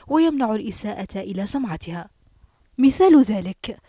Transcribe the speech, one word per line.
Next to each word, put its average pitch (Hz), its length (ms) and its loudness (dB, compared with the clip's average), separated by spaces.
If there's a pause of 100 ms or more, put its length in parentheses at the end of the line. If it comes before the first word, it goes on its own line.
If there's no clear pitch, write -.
ويمنع 277 480 2
الإساءة 208 640 -8
إلى 196 260 -8
سمعتها. 175 640 -8 (680)
مثال 285 440 6
ذلك 196 560 -4 (120)